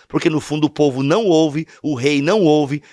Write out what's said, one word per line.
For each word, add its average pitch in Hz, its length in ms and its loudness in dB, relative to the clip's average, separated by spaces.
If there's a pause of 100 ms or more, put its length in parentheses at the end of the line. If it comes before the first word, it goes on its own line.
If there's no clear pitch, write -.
porque - 220 -2
no 156 100 0
fundo 151 280 -2
o 143 40 -2
povo 139 320 0
não 180 220 0
ouve, 160 420 0 (160)
o 147 120 -4
rei 139 260 0
não 190 220 0
ouve, 151 400 2 (100)